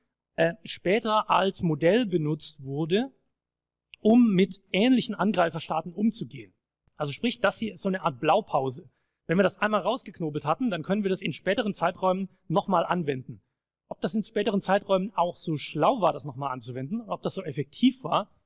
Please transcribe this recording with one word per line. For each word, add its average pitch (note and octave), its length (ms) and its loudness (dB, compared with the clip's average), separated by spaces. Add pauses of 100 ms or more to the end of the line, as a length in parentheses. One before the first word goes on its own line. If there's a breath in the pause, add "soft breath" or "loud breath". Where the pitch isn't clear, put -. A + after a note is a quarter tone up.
(360)
äh, E3 180 2 (100)
später G#3+ 640 0
als F#3 340 2
Modell F3 440 4
benutzt D#3 560 -4
wurde, D#3+ 480 -2 (920)
um A3+ 320 6
mit F#3+ 300 2 (100)
ähnlichen A3 420 2
Angreiferstaaten E3+ 760 -2
umzugehen. F3 640 -4 (420)
Also C#3+ 160 -4
sprich, - 280 -4
das G3 180 0
hier G#3+ 140 -6
ist F3 100 -16
so G3 60 -2
eine F#3 140 -2
Art D3 180 -2
Blaupause. D3+ 680 0 (380)
Wenn E3 120 2
wir G3 40 6
das F3+ 160 2
einmal G#3 240 0
rausgeknobelt F3 600 -4
hatten, E3+ 260 0
dann E3 120 -4
können G3+ 200 -2
wir G3 80 0
das F#3 100 -2
in D#3+ 120 -4
späteren G#3 420 -2
Zeiträumen F#3 540 0 (180)
nochmal F3+ 400 2
anwenden. C#3 560 -4 (460)
Ob - 120 -12
das G3+ 140 -4
in A3 80 0
späteren G3+ 380 0
Zeiträumen F#3+ 540 0
auch F3 220 -2
so D#3+ 200 -4
schlau E3+ 440 0
war, E3 120 4
das C3+ 120 -8
nochmal C3+ 280 -8
anzuwenden, C3 480 -8
und G#3 100 -12
ob F3 120 -6
das E3+ 120 -4
so F#3+ 80 -8
effektiv A3+ 640 -2
war, D#3+ 260 -2 (160)